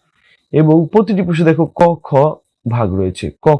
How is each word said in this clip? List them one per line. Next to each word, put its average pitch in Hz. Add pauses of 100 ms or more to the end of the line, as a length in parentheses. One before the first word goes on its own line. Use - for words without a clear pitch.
(540)
এবং 156 (140)
প্রতিটি 214
প্রশ্ন 175
দেখো 160 (140)
ক - (240)
খ - (560)
ভাগ 117
রয়েছে, 95 (200)
ক - (120)